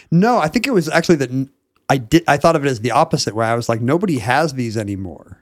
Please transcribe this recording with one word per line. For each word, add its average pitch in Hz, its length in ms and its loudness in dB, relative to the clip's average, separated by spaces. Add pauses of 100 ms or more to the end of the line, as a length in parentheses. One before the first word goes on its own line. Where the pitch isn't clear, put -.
(100)
No, 208 280 4
I 156 100 2
think 214 180 -2
it 277 60 -2
was 160 180 0
actually 165 260 2
that 131 140 -2
n-, 131 180 -4 (400)
I 139 80 2
did, 139 320 2
I 143 80 4
thought 165 180 4
of 139 120 -2
it - 20 0
as 120 120 -2
the 117 100 -2
opposite, 135 440 0
where 113 120 0
I 117 80 0
was 120 120 -4
like, 113 140 -2
"Nobody 156 380 0
has 131 340 0
these 117 240 -6
anymore," 98 640 -8